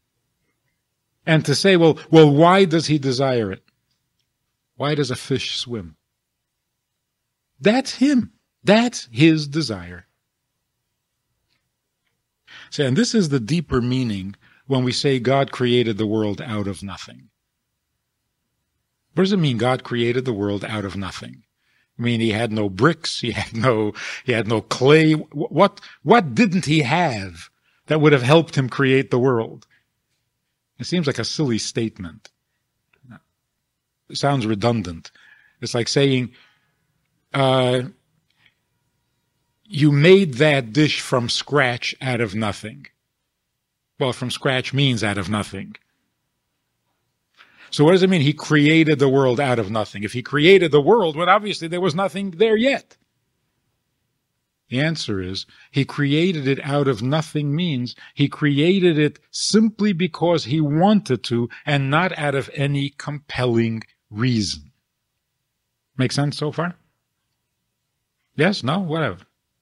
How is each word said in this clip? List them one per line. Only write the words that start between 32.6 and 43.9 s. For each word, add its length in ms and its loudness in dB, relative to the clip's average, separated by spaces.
It 80 -12
sounds 300 -2
redundant. 640 -4
It's 140 -10
like 120 -2
saying, 460 0
uh, 500 2
"You 280 2
made 440 6
that 380 2
dish 280 0
from 280 -2
scratch 720 -2
out 180 -4
of 140 -4
nothing." 540 -8